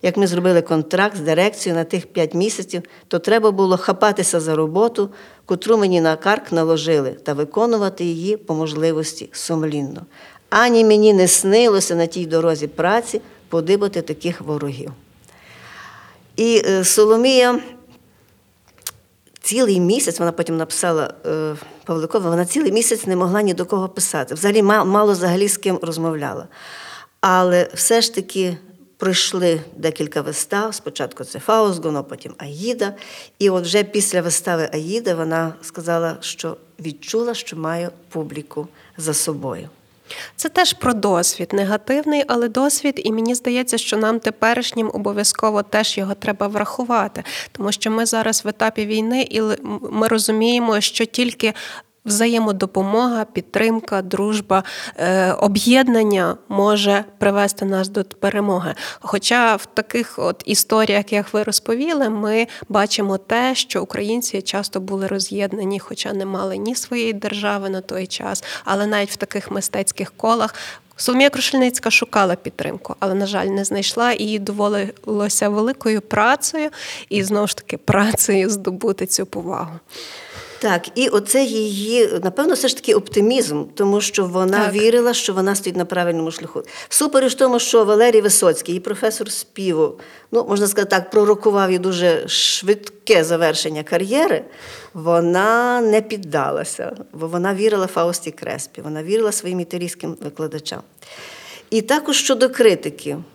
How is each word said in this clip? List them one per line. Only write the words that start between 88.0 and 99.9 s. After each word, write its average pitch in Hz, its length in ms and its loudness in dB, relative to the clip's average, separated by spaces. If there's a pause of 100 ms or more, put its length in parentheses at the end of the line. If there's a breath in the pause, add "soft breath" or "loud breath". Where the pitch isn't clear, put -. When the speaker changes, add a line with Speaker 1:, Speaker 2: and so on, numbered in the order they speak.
Speaker 1:
Висоцький, 180 520 2
її 180 80 -4
професор 202 500 -4
співу, 160 680 -2 (340 loud breath)
ну, 233 160 2
можна 202 180 2
сказати 196 240 4
так, 185 200 2
пророкував 208 640 4
їй 180 60 2
дуже 180 500 2
швидке - 960 2
завершення 160 580 0
кар'єри, 196 640 0 (500 loud breath)
вона 185 840 2
не 220 200 4
піддалася, 156 960 -4 (160)
бо 160 140 -10
вона 175 280 -2
вірила 202 320 2
Фаусті 170 440 -2
Креспі, - 500 -12
вона 151 220 -8
вірила 208 300 0
своїм 180 280 -4
італійським 175 600 -8